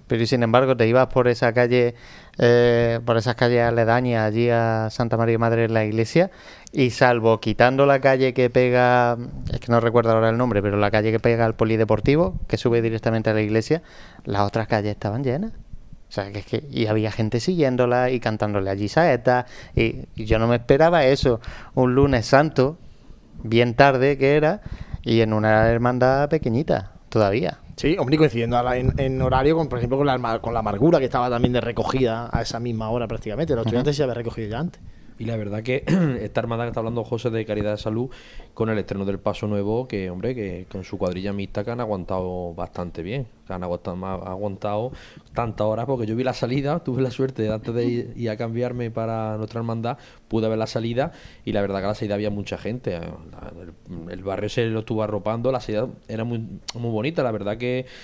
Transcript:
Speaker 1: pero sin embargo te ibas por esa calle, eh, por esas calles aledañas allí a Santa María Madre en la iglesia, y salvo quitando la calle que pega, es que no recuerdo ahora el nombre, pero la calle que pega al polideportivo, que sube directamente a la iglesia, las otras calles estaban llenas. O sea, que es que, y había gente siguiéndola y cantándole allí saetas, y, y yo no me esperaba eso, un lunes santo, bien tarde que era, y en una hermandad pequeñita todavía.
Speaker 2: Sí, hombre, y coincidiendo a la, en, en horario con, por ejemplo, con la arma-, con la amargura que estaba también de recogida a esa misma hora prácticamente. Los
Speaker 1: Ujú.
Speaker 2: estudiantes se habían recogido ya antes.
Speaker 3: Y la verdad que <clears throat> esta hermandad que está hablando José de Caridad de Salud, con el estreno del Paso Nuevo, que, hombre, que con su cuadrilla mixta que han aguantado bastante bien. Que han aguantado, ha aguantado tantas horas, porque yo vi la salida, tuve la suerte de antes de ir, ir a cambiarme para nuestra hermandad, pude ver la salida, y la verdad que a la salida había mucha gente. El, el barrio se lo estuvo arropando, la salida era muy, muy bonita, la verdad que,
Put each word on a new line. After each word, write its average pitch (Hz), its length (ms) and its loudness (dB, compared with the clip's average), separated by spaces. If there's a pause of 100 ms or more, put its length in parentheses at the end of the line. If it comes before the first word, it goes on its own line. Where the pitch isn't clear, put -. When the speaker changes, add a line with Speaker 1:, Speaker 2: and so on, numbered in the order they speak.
Speaker 1:
pero 117 200 0
sin 123 160 2
embargo 127 340 4
te 117 120 4
ibas 123 200 4
por 123 200 2
esa 120 240 2
calle, 120 420 2 (440)
eh, 120 680 4
por 117 120 2
esas 113 180 0
calles 120 280 2
aledañas 117 640 2
allí 113 240 2
a 113 400 0
Santa 117 260 -2
María 113 220 2
Madre 117 260 2
en 113 100 0
la 113 100 2
iglesia, 113 460 2 (420)
y 127 180 2
salvo 113 500 4
quitando 127 460 4
la 139 140 4
calle 131 340 4
que 127 160 4
pega, 123 680 4 (340)
es - 100 -2
que - 120 -4
no 117 80 6
recuerdo 113 320 4
ahora 113 160 4
el 113 80 2
nombre, 117 240 2
pero 101 160 0
la 104 140 2
calle 107 200 2
que 110 100 2
pega 117 260 4
al 113 80 0
polideportivo, 113 800 2 (140)
que - 100 0
sube 117 240 2
directamente 113 480 0
a 110 40 2
la 107 60 2
iglesia, 110 420 2 (420)
las 101 180 0
otras 107 260 -2
calles 107 240 0
estaban 113 320 -4
llenas. 151 280 -4 (560)
O - 40 -20
sea, 98 180 -6
que 101 100 -8
es 95 60 -12
que, 117 240 -4
y 123 160 -2
había 107 240 0
gente 110 300 -2
siguiéndola 127 680 2
y 127 100 -2
cantándole 104 500 -2
allí 98 180 -2
saetas, 127 580 2 (280)
y, - 300 0 (100)
y 113 120 -8
yo 110 120 4
no 113 80 2
me 120 100 4
esperaba 147 500 4
eso, 131 340 2 (340)
un 127 200 2
lunes 135 320 4
santo, 143 500 4 (640)
bien 117 320 2
tarde 135 440 4
que 139 180 4
era, 156 240 0 (420)
y 113 200 4
en 110 100 2
una 107 380 4
hermandad 127 580 2
pequeñita 131 640 0 (160)
todavía. 101 500 0 (180)
Speaker 2:
Sí, 156 220 0
hombre, 139 180 0
y - 20 4
coincidiendo 117 400 2
a 123 40 2
la, 123 140 -2
en, 127 220 2
en 131 240 -2
horario 131 340 2
con, 160 120 0
por 123 100 -4
ejemplo, 120 200 -2
con 143 80 2
la 135 80 2
arma-, 117 260 -2
con 113 140 -6
la 117 60 -2
amargura 110 380 2
que 131 80 0
estaba 123 240 0
también 123 240 0
de 123 60 2
recogida 117 720 -2
a 113 100 -2
esa 113 180 -6
misma 113 300 -4
hora 120 180 -2
prácticamente. 120 460 -4
Los 117 80 0
Speaker 1:
Ujú. 113 80 -2
Speaker 2:
estudiantes 135 260 0
se 151 60 0
habían 123 140 -2
recogido 113 320 -6
ya 110 120 -6
antes. 170 200 -10 (380)
Speaker 3:
Y 117 60 -10
la 113 120 -4
verdad 104 260 -6
que 127 240 -2
<clears throat> 151 360 2
esta 107 180 -4
hermandad 117 260 -2
que - 20 -4
está 117 120 -4
hablando 117 240 -4
José 117 260 -4
de 110 140 -2
Caridad 104 280 -2
de 107 60 -4
Salud, 113 300 -4 (460)
con 110 160 -2
el 110 80 -2
estreno 98 260 -4
del 98 140 -4
Paso 104 280 -4
Nuevo, 107 420 -2
que, 95 200 -6
hombre, 92 260 -6
que 92 360 -8
con 95 140 -10
su - 120 -12
cuadrilla 92 380 -4
mixta 101 300 -6
que 120 60 -8
han 120 100 -6
aguantado 92 720 -6
bastante 87 480 -10
bien. 117 240 -8 (200)
Que - 60 -12
han 90 100 -8
aguantado, 90 420 -6
ha 95 280 -8
aguantado 104 580 -6 (420)
tantas 113 340 -2
horas, 110 200 -2
porque 127 180 -2
yo 110 120 -4
vi 123 80 -2
la 127 100 0
salida, 139 460 -4
tuve 127 200 -4
la 131 120 0
suerte 131 300 -2
de 110 120 0
antes 113 180 -6
de 120 120 0
ir, 117 320 -2
ir 117 140 -4
a 107 60 -6
cambiarme 120 540 -4
para 113 460 -4
nuestra 110 240 -6
hermandad, 117 380 -4 (280)
pude 110 220 0
ver 110 100 0
la 110 80 -2
salida, 120 460 -2 (320)
y - 80 -4
la 104 80 0
verdad 98 180 -2
que 92 60 -4
a 98 40 -2
la 107 60 -2
salida 104 220 -4
había 107 140 -4
mucha 101 280 -8
gente. 107 380 -8
El, 82 1120 -14
el 92 140 -12
barrio 98 240 -4
se 117 180 -2
lo 110 140 -2
estuvo 110 240 -4
arropando, 107 480 -2
la 127 80 -2
salida 113 260 -4 (220)
era 113 160 -6
muy, 120 140 -4 (360)
muy 120 160 -6
bonita, 139 320 -2
la 123 80 0
verdad 104 260 -2
que, 123 300 -4 (180)